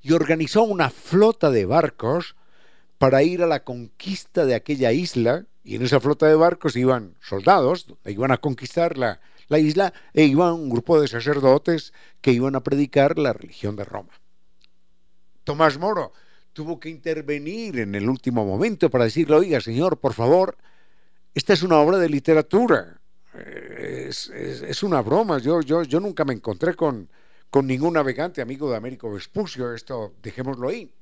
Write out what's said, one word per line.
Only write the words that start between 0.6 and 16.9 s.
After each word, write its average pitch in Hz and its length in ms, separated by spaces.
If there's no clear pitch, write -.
una 190 260
flota 196 600
de 110 160
barcos 147 680
para 135 260
ir 175 200
a 170 40
la 151 160
conquista 135 840
de 127 80
aquella 131 360
isla. 131 540
Y 104 140
en 113 60
esa 127 180
flota 143 260
de 156 80
barcos 160 420
iban 123 440
soldados, 151 680
donde - 260
iban 117 180
a 123 80
conquistar 147 580
la, 120 240
la 151 100
isla, 156 340
e 156 100
iba 156 300
un 156 160
grupo 120 280
de 143 100
sacerdotes 139 840
que 135 100
iban 131 240
a 127 60
predicar 143 560
la 135 160
religión - 420
de 101 80
Roma. 98 340
Tomás 147 320
Moro 180 380
tuvo 160 260
que 156 80
intervenir 156 920